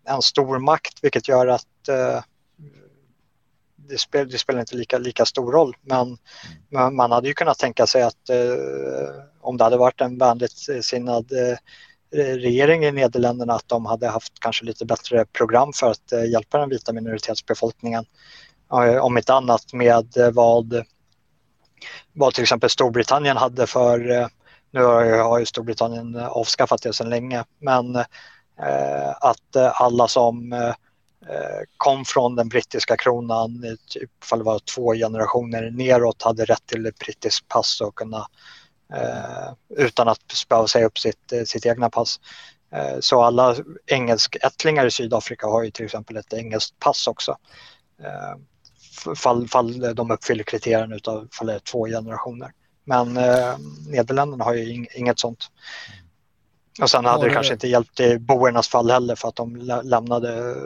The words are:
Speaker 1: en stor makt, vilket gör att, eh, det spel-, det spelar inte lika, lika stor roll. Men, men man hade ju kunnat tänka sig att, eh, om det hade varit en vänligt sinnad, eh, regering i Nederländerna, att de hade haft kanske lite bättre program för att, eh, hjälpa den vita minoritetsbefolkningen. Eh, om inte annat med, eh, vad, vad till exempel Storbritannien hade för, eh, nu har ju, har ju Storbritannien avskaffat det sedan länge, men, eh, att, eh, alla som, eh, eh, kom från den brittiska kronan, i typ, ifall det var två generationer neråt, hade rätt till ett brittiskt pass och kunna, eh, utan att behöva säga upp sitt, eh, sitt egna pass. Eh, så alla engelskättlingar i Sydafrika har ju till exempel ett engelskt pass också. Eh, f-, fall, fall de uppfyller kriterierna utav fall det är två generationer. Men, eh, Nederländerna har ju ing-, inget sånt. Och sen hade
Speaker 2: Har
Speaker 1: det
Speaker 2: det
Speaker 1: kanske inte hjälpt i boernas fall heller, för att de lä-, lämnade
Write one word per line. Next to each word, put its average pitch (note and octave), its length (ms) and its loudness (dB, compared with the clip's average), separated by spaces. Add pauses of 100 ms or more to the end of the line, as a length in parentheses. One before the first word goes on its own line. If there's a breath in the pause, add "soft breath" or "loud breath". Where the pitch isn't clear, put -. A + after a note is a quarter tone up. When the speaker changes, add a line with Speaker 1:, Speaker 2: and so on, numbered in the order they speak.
Speaker 1:
en C3+ 180 -4
stor C3 360 0
makt, D3 440 0
vilket C3 260 0
gör B2+ 180 4
att, - 420 -2
eh, B2+ 340 -2 (1500)
det C#3+ 220 -14
spel-, C#3 320 -2
det B2 80 -8
spelar B2+ 220 -2
inte A#2 160 -8
lika, A#2+ 220 -2
lika B2 260 0
stor B2 280 -4
roll. D3 300 4
Men, B2+ 360 -2 (500 loud breath)
men C3 280 0
man A#2+ 160 4
hade B2 160 2
ju D3 60 -4
kunnat D#3 240 0
tänka A#2+ 280 2
sig B2+ 160 4
att, - 280 -2
eh, C#2 920 -2 (180)
om B2 160 -6
det A#2 80 4
hade A#2+ 120 4
varit B2 240 4
en B2 180 -4
vänligt B2 680 0
sinnad, B2 480 -4
eh, B2 240 -2 (600 soft breath)
regering C3+ 680 2
i D3 80 2
Nederländerna, A#2+ 640 0
att G#2 140 -6
de A#2 180 -2
hade A2+ 220 -2
haft - 320 -8
kanske A2+ 240 -4
lite A#2 200 -8
bättre A2+ 480 0
program B2 400 2
för B2 180 0
att, - 220 -6
eh, A#2 180 0
hjälpa A#2 280 0
den C#3+ 100 -2
vita A#2 240 -6
minoritetsbefolkningen. A2+ 1120 -6 (680 soft breath)
Eh, B2 240 4
om B2 220 2
inte C3 160 2
annat B2 380 2
med, A#2+ 440 4
eh, A#2+ 140 4
vad, A#2 540 2 (1300 loud breath)
vad C3+ 220 2
till B2+ 80 -2
exempel A#2 280 2
Storbritannien C3 680 2
hade B2 300 0
för, A#2+ 440 2
eh, A#2+ 160 0 (440 soft breath)
nu B2+ 140 4
har A#2 200 6
ju, A2+ 80 4
har A2+ 260 4
ju A#2 80 -2
Storbritannien A#2 720 -6
avskaffat A#2+ 640 -2
det A2+ 100 -4
sedan A#2 180 -6
länge, A#2+ 340 -4 (140)
men, B2 380 0
eh, C#2 1120 -6 (100)
att, - 360 0
eh, B2+ 240 4
alla A#2+ 280 4
som, A#2+ 440 0
eh, A#2+ 160 -4 (600)
eh, - 340 -8 (140)
kom C3+ 280 2
från B2 320 0
den A#2 120 0
brittiska A#2 480 -2
kronan, A#2+ 680 -2
i A2+ 120 -10 (120)
typ, C3+ 220 -12 (140)
ifall A#2 140 -2
det A2 60 -4
var A2 140 0
två A#2+ 360 -2
generationer A2+ 760 -4
neråt, A#2+ 520 2
hade A2+ 220 0
rätt A2 220 0
till A2+ 200 -6
ett G#2+ 120 -10
brittiskt - 500 -6
pass - 320 -2
och G#2 140 -6
kunna, A2 320 -10 (680 loud breath)
eh, B2 580 -8 (160)
utan A#2+ 400 0
att A2 120 2 (280)
behöva A2+ 200 4
säga A#2 180 4
upp - 120 -2
sitt, - 340 -6
eh, A#2+ 100 -2
sitt A2+ 240 -4
egna A#2 240 0
pass. - 300 -4 (500 loud breath)
Eh, - 300 -6
så B2 220 4
alla A#2+ 340 4 (300)
engelskättlingar C3 1000 0
i A#2 40 2
Sydafrika A2+ 560 -4
har A2+ 160 0
ju G#2+ 80 -6
till A2+ 140 -12
exempel A2 320 -12
ett G#2+ 160 -14
engelskt A2 460 -6
pass - 280 0
också. C3 300 -6 (640 soft breath)
Eh, G1+ 400 -14 (680)
f-, D3 120 -8
fall, A#2+ 300 0
fall A#2+ 460 -2
de A#2 160 -4
uppfyller A2 340 -2
kriterierna A2+ 520 -2
utav A2 360 -10
fall A2+ 140 -10
det A2 80 -4
är G2+ 40 -6
två A2+ 280 -6
generationer. A2+ 680 -10 (320)
Men, B2 320 0
eh, B2 420 2 (300)
Nederländerna C3+ 560 -2
har A#2+ 100 0
ju A#2 180 -6
ing-, A#2+ 240 -12
inget B2 220 -2
sånt. - 280 -6 (1400 loud breath)
Och B2+ 80 2
sen B2 140 4
hade B2 120 4
Speaker 2:
Har C#3+ 80 2
Speaker 1:
det - 40 4
Speaker 2:
det - 60 2
Speaker 1:
kanske C3 180 0
inte B2 160 -4
hjälpt B2 320 2
i A#2+ 180 6
boernas A#2+ 500 2
fall A#2+ 220 2
heller, B2 240 2
för A#2 140 -8
att - 80 -10
de A#2+ 200 -8
lä-, A#2+ 260 -6
lämnade A#2+ 840 -2